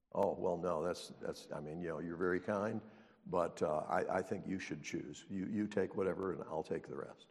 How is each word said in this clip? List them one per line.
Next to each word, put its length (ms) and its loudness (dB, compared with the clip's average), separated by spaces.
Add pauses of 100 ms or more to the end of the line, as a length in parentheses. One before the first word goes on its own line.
(120)
"Oh, 240 4
well, 200 2
no, 260 2
that's, 300 -2 (100)
that's, 320 -6
I 60 -4
mean, 200 -6
you 80 -2
know, 120 -2
you're 160 -4
very 240 4
kind, 400 0 (500)
but, 320 2
uh, 260 4
I, 280 2
I 60 4
think 240 -4
you 120 0
should 240 -6
choose. 480 -6
You, 200 -2
you 160 2
take 300 0
whatever, 360 2
and 180 -6
I'll 120 0
take 260 -4
the 80 -8
rest." 340 -8